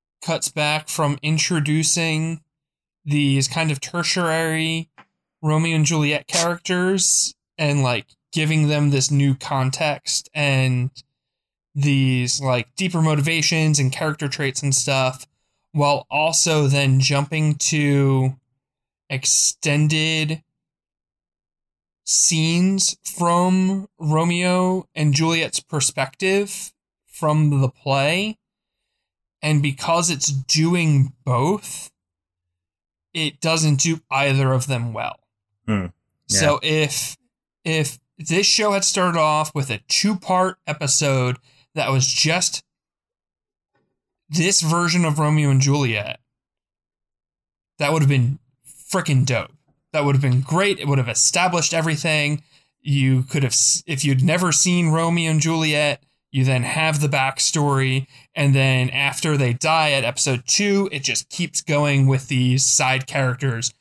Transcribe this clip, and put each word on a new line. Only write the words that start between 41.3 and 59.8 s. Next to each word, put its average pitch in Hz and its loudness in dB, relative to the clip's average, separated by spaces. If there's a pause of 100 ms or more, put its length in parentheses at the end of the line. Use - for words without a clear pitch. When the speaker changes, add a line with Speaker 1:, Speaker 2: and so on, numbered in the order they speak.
Speaker 1:
that 131 -2
was 131 2
just - -2 (1600)
this 170 2
version 170 2
of 151 0
Romeo 151 2
and 135 4
Juliet, 127 0 (1600)
that 147 0
would 160 4
have 139 6
been 135 2 (280)
frickin' - 0
dope. 120 -4 (400)
That 151 0
would 139 2
have 135 2
been 131 2
great. 185 0
It - -8
would 143 2
have 120 -2
established 170 0
everything. 156 0 (380)
You 131 2
could 139 -2
have, 123 0
s-, - 0
if 147 -4
you'd 135 2
never 175 2
seen 175 2
Romeo 165 0
and 156 2
Juliet, 151 0 (280)
you 131 0
then 127 0
have 160 -2
the 147 0
backstory, 135 0 (280)
and 143 2
then 131 2
after 139 -2
they 123 2
die 156 2